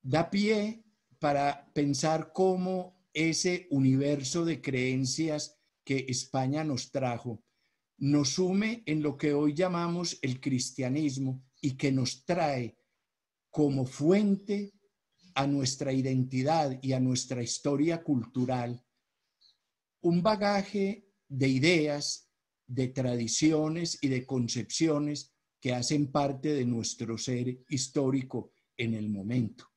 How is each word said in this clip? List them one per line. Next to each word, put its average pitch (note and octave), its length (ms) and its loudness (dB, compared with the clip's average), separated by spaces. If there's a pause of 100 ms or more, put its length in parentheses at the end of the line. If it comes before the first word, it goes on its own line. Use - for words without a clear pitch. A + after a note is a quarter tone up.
da D#3 280 0
pie G#3+ 540 0 (360)
para C#3+ 540 0
pensar D#3 600 0
cómo F#3 800 0
ese E3 560 0
universo C#3 760 2
de D#3 160 -2
creencias C3+ 1000 -2 (240)
que C3+ 240 -2
España C3 560 -2
nos C#3+ 280 -4
trajo, B2 520 -4 (540)
nos C#3+ 320 2
sume G3+ 560 0
en D3+ 180 0
lo C#3+ 140 -2
que D3 160 2
hoy D3 200 2
llamamos E3+ 680 -2
el B2+ 180 -2
cristianismo C3 1040 -2 (180)
y C3 140 -2
que C#3 160 2
nos C3 340 -2
trae C#3+ 520 -2 (720)
como C3+ 340 2
fuente G3 880 2 (640)
a C#3 100 2
nuestra C#3 480 0
identidad C3 880 0
y C3 120 0
a B2+ 60 0
nuestra B2+ 440 0
historia D3 580 0
cultural B2 840 -2 (1160)
un F3 220 2
bagaje G3+ 800 0 (220)
de C3+ 200 0
ideas, D3 840 2 (420)
de B2+ 160 -2
tradiciones D3+ 1120 0
y C#3+ 60 0
de B2+ 180 0
concepciones D3 1080 -2 (260)
que B2 140 -2
hacen C3+ 360 0
parte C#3+ 440 0
de C3+ 100 0
nuestro A2+ 540 -2
ser B2 500 -4
histórico C3 840 -2 (240)
en A#2 160 -2
el G#2+ 160 -4
momento. G#2+ 560 -2 (120)